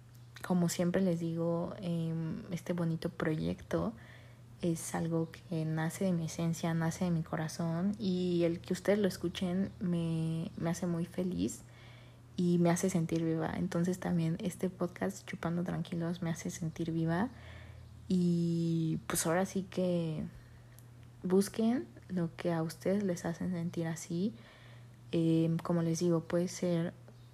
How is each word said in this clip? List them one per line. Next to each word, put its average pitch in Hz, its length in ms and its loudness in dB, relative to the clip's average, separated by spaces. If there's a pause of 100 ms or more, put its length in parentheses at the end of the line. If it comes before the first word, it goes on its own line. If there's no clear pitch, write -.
(480)
como 175 220 4
siempre 175 320 2
les 175 180 4
digo, 165 640 0
em, 165 600 -2 (100)
este 180 220 -2
bonito 165 360 0
proyecto 165 840 -2 (680)
es 165 340 -2
algo 165 360 0
que 160 340 -4
nace 160 400 -2
de 185 80 4
mi 165 120 0
esencia, 165 480 0
nace 165 300 0
de 180 80 2
mi 160 100 2
corazón, 165 800 -2
y 180 460 2
el 170 160 0
que - 100 -2
ustedes 185 260 2
lo 202 120 4
escuchen 180 720 -2
me, 165 760 0
me 165 140 -2
hace 175 180 -2
muy 170 180 0
feliz - 580 -2 (720)
y 175 220 6
me 170 100 8
hace 175 200 4
sentir 165 360 2
viva. 160 320 0
Entonces 180 420 0
también 170 400 2
este 185 300 -4
podcast, 185 580 -4
Chupando 170 360 -2
Tranquilos, 170 580 -4
me 170 80 -2
hace 170 200 -4
sentir 165 420 -4
viva. 165 380 2 (760)
Y 170 1000 4
pues - 180 -2
ahora 175 200 4
sí 190 180 -2
que 170 600 0 (1000)
busquen 220 640 2 (220)
lo 175 260 0
que 175 180 -2
a 165 100 2
ustedes 185 400 0
les 175 220 -2
hacen 180 260 -2
sentir 170 360 -2
así. 170 460 -2 (800)
Em, 165 460 4
como 170 240 2
les 165 180 2
digo, 170 220 4
puede 175 260 2
ser 175 460 0 (400)